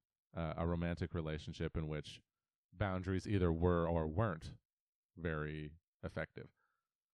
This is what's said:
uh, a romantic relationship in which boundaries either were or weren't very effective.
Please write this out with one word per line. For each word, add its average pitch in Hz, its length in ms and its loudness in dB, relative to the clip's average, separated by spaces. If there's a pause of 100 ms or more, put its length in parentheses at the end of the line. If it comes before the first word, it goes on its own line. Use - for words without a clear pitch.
(360)
uh, 80 200 -2
a 85 100 0
romantic 85 480 0
relationship 78 640 -4
in 80 120 -2
which 76 320 -6 (560)
boundaries 92 500 0
either 90 260 4
were 85 360 4
or 82 180 2
weren't 82 460 0 (640)
very 76 540 -4 (320)
effective. 76 460 -8 (640)